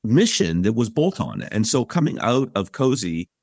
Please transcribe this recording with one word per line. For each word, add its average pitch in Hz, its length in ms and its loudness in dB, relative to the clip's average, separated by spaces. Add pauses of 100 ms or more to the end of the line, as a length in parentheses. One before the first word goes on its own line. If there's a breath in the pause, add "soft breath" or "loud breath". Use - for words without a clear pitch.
mission 110 580 2
that 110 120 2
was 113 140 0
bolt 117 320 -2
on. 104 220 -6
And 110 240 -2
so 123 180 0
coming 147 360 -2
out 127 340 0
of 98 180 -2
Cozy, 87 560 -2 (140)